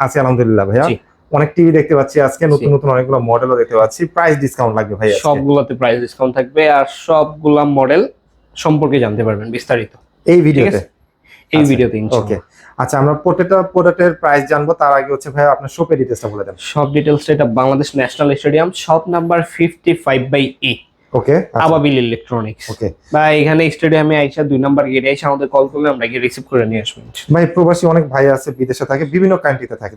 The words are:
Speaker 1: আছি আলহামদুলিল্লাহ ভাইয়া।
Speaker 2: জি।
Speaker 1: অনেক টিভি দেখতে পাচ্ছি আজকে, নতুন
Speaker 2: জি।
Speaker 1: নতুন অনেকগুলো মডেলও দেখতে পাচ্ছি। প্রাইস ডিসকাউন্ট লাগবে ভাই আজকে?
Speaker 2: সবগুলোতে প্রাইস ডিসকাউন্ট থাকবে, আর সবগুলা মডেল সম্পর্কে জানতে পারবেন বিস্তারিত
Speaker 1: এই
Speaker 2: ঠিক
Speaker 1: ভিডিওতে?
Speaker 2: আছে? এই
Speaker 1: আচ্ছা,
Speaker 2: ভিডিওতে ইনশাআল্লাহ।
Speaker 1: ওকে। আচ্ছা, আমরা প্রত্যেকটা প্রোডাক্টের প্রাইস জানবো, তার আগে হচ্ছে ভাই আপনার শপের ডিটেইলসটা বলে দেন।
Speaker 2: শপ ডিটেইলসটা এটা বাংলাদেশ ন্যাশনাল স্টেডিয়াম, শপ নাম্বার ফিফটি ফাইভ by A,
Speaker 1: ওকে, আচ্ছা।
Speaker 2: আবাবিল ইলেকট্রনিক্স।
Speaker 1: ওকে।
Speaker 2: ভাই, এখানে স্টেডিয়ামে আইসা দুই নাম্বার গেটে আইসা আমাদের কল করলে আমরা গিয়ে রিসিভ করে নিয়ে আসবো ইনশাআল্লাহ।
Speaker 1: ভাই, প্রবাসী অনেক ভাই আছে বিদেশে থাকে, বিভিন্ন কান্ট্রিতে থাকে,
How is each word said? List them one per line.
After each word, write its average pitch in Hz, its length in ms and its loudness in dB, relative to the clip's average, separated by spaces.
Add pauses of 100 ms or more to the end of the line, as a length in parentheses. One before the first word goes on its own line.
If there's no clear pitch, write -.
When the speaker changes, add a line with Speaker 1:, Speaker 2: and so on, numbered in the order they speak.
Speaker 1:
আছি - 160 -4
আলহামদুলিল্লাহ 117 500 2
ভাইয়া। 127 180 2
Speaker 2:
জি। 113 80 -2 (400)
Speaker 1:
অনেক 147 180 2
টিভি 165 240 4
দেখতে 151 180 0
পাচ্ছি 135 200 0 (100)
আজকে, 131 160 -4 (100)
নতুন 147 160 0
Speaker 2:
জি। 143 60 4
Speaker 1:
নতুন 143 200 -2
অনেকগুলো 127 240 0 (120)
মডেলও 123 300 0
দেখতে 117 200 -2
পাচ্ছি। 110 200 0 (140)
প্রাইস 165 280 2
ডিসকাউন্ট 123 340 -2
লাগবে 107 220 -4
ভাই 107 100 0
আজকে? 101 160 0
Speaker 2:
সবগুলোতে 143 560 0
প্রাইস 120 240 2
ডিসকাউন্ট 127 320 -4
থাকবে, 135 240 -2 (160)
আর 139 80 2 (200)
সবগুলা 151 580 2 (160)
মডেল 139 220 2 (640)
সম্পর্কে 151 420 0
জানতে 107 220 -2
পারবেন 107 280 -4
বিস্তারিত 117 420 -6
Speaker 1:
এই - 380 -2
Speaker 2:
ঠিক 175 100 6
Speaker 1:
ভিডিওতে? 135 320 2
Speaker 2:
আছে? 92 100 -6 (680)
এই 156 60 2
Speaker 1:
আচ্ছা, 143 100 4
Speaker 2:
ভিডিওতে 120 340 0
ইনশাআল্লাহ। 110 360 -2
Speaker 1:
ওকে। - 120 -18 (300)
আচ্ছা, 127 200 -2
আমরা 147 120 2 (100)
প্রত্যেকটা 180 340 0 (160)
প্রোডাক্টের 175 380 2 (100)
প্রাইস 147 300 2
জানবো, 151 200 0 (100)
তার 147 180 4
আগে 139 140 -4
হচ্ছে 135 220 -8
ভাই 147 100 2 (100)
আপনার 135 200 -8
শপের 165 260 0
ডিটেইলসটা 123 320 -4
বলে 104 140 -8
দেন। 95 80 -16 (140)
Speaker 2:
শপ 147 180 -2 (100)
ডিটেইলসটা 147 380 0
এটা 147 120 2 (120)
বাংলাদেশ 135 300 0 (100)
ন্যাশনাল 143 300 -2 (100)
স্টেডিয়াম, 156 300 0 (140)
শপ 160 200 0 (120)
নাম্বার 170 240 0 (160)
ফিফটি 170 360 0 (140)
ফাইভ 135 140 0 (140)
by 143 100 2 (280)
A, - 20 -6 (460)
Speaker 1:
ওকে, 135 180 2
আচ্ছা। 180 280 -4
Speaker 2:
আবাবিল 147 300 2 (100)
ইলেকট্রনিক্স। 113 640 -6
Speaker 1:
ওকে। 110 160 -8 (280)
Speaker 2:
ভাই, 156 160 2 (100)
এখানে 156 200 2 (140)
স্টেডিয়ামে 156 460 2
আইসা 143 280 -2
দুই 139 160 0
নাম্বার 143 180 2 (100)
গেটে 131 180 -2
আইসা 143 180 -6
আমাদের 139 240 -2
কল 135 180 2
করলে 147 220 -4
আমরা 120 160 -6
গিয়ে 123 180 -8
রিসিভ 123 240 -10
করে 123 180 2
নিয়ে 110 160 -4
আসবো - 220 -14
ইনশাআল্লাহ। - 280 -6
Speaker 1:
ভাই, 170 100 4 (100)
প্রবাসী 175 280 2 (100)
অনেক 165 200 2
ভাই 139 120 2 (100)
আছে 135 140 -6 (100)
বিদেশে 127 300 -4
থাকে, 139 140 -2 (100)
বিভিন্ন 190 200 2 (100)
কান্ট্রিতে 127 380 -4
থাকে, 104 160 -12